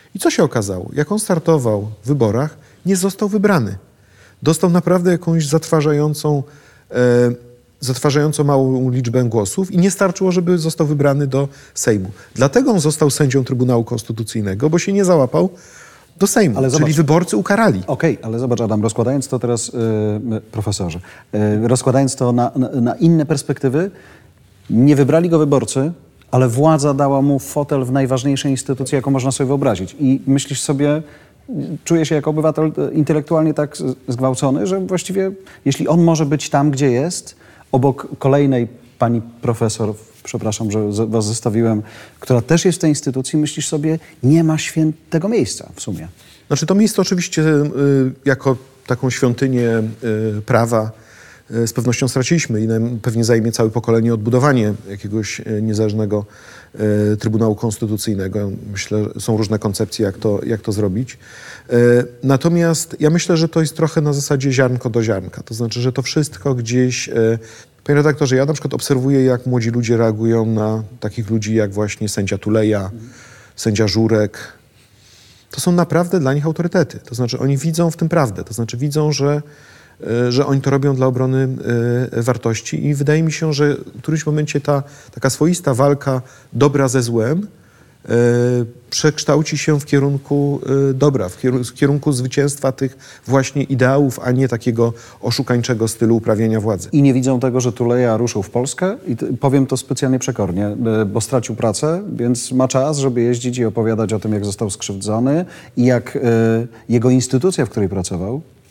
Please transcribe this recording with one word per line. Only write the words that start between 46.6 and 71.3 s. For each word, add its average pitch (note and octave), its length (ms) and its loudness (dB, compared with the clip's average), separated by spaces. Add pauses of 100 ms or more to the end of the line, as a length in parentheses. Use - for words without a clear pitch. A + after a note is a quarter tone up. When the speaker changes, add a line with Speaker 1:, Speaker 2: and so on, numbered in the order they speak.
Speaker 1:
to F#3 80 2
miejsce G3+ 280 2
oczywiście, F3+ 400 -2
y, C#3+ 720 2 (120)
jako C3+ 320 2 (300)
taką C3 240 -2
świątynię, A#2+ 720 0 (560)
y, G#2 40 -8
prawa, A2+ 480 2 (600)
y, A#2 160 0
z A2+ 60 -6
pewnością B2 360 -2
straciliśmy B2+ 520 0
i A2 60 0
nam A2+ 360 0
pewnie A#2 220 0
zajmie A2+ 280 2
całe A2+ 180 0
pokolenie A2+ 440 2
odbudowanie A#2 600 2 (140)
jakiegoś, G2+ 520 -8
y, A2 220 -4
niezależnego, G#2+ 640 -2 (840)
y, G#2+ 40 0
Trybunału A2 380 0
Konstytucyjnego. G2+ 960 -4 (220)
Myślę, G#2+ 320 -4 (100)
że - 60 -12
są A2+ 160 -2
różne G#2+ 220 0
koncepcje, G#2 460 -2
jak G2 140 -2
to, G2+ 280 -2
jak G#2+ 140 -2
to A2+ 120 -6
zrobić. G#2 460 -4 (540)
Y, A#2+ 340 6 (160)
natomiast E3 800 2
ja D3+ 100 4
myślę, E3+ 260 2
że D#3+ 120 2
to E3 120 0
jest D#3 160 -2
trochę D#3+ 240 0
na D3 120 0
zasadzie C#3 400 0
ziarnko B2+ 380 0
do A#2 120 0
ziarnka. F#2+ 400 -4
To - 120 -14
znaczy, A#2 260 -6
że B2+ 120 0
to C3 100 -4
wszystko C#3+ 520 -2
gdzieś, B2 540 -2
y, A2+ 300 2 (460)
panie D3 120 2
redaktorze, C#3+ 400 2
ja C3+ 80 2
na D3 80 -2
przykład C#3 220 -6
obserwuję, C3 500 0
jak B2 220 0
młodzi B2 240 0
ludzie A#2 260 0
reagują A2+ 500 2
na A2 360 -2 (180)
takich G#2 300 -8
ludzi G#2+ 240 -2